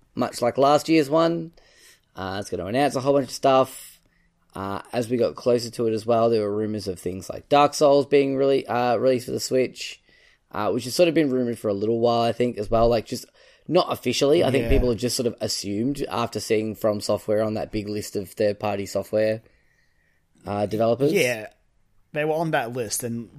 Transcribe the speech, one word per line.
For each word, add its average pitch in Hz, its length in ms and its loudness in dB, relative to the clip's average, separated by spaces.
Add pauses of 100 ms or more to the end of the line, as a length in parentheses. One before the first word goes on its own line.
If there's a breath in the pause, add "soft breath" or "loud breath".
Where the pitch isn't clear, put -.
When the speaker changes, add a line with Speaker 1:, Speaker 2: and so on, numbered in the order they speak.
(140)
Speaker 1:
much 117 260 -4
like 117 200 0
last 143 280 4
year's 160 220 4
one. 165 420 0 (640 soft breath)
Uh, 95 240 -6
it's 101 120 -10
gonna 90 160 -4
announce 127 280 0
a 127 60 -4
whole 139 120 2
bunch 139 120 2
of 120 80 -10
stuff. - 680 0 (540)
Uh, 98 280 -8 (120)
as 113 160 -2
we 123 80 0
got 98 160 2
closer 120 380 0
to 117 160 -2
it 110 60 0
as 107 120 -4
well, 117 240 2
there 113 140 2
were 104 120 -2
rumors 107 320 -4
of 90 120 -6
things 90 280 -8
like - 220 -12
Dark 143 240 4
Souls 143 320 4
being 139 320 2
really, 139 300 2
uh, 120 300 0
released 123 280 2
for 131 60 -8
the 123 80 -4
Switch, - 600 -2 (520 soft breath)
uh, 104 180 -4
which 110 140 -2
has 120 100 -8
sort 180 160 4
of 151 60 0
been 151 160 2
rumored 123 260 -2
for 110 120 -4
a 101 40 2
little 107 260 0
while, 117 220 2
I 117 120 0
think, 123 260 -2
as 107 100 -6
well. 113 180 4
Like, 117 200 0
just - 180 -10 (420 soft breath)
not 160 240 2
officially. 139 520 2
I - 80 2
think 120 140 2
Speaker 2:
Yeah. 117 40 0
Speaker 1:
people 123 200 4
have 113 100 -2
just 120 160 -2
sort 120 120 -2
of 110 140 -6
assumed 113 640 -4
after 113 320 -4
seeing 107 360 -2
From 104 260 0
Software 107 400 0
on 110 140 -2
that 78 160 -6
big 104 180 -6
list 104 260 -8
of 101 140 -6
third-party 104 560 -2
software, 107 560 -2 (1040)
uh, 104 220 -2
developers. 117 460 0
Speaker 2:
Yeah. 123 340 0 (640)
They 147 120 -4
were 156 80 0
on 160 180 -2
that 123 220 -2
list, 120 320 -6
and 117 340 -8